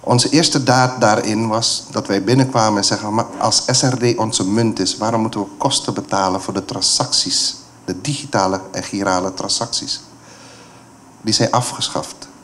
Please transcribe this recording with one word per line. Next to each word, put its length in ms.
Onze 260
eerste 340
daad 380
daarin 460
was 440
dat 160
wij 160
binnenkwamen 540
en 80
zeggen, 280
"Maar 120
als 260
S 160
R 160
D 200
onze 300
munt 320
is, 180
waarom 240
moeten 180
we 80
kosten 360
betalen 480
voor 120
de 120
transacties, 880
de 160
digitale 600
en 120
girale 500
transacties?" 680
Die 120
zijn 180
afgeschaft. 760